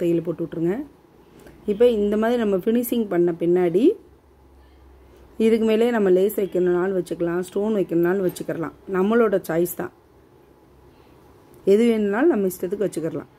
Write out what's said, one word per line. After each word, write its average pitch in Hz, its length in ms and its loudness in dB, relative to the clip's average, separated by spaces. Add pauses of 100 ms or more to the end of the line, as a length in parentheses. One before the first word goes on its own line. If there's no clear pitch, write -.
தையல் 170 240 0
போட்டு 170 180 -6
விட்ருங்க. 165 300 -4 (1000)
இப்போ 208 120 2 (160)
இந்த 208 220 0
மாதிரி 240 220 0
நம்ம 202 200 0
finishing 233 480 0
பண்ண 175 200 2 (100)
பின்னாடி 175 420 2 (1600)
இதுக்கு 226 240 4
மேலே 220 260 2
நம்ம 208 220 2
லேஸ் 202 240 2
வைக்கணும்னாலும் 180 580 0
வச்சுக்கலாம், 170 480 -4
stone 208 320 -2
வைக்கணும்னாலும் 175 480 0
வச்சுக்கிறலாம். 160 480 -6 (220)
நம்மளோட 208 420 2 (100)
choice 170 320 -2
தான், 180 140 -10 (1800)
எது 214 160 6
வேணும்னாலும் 220 460 2
நம்ம 196 180 0
இஷ்டத்துக்கு 190 340 -4
வச்சுக்கிறலாம். 156 520 -8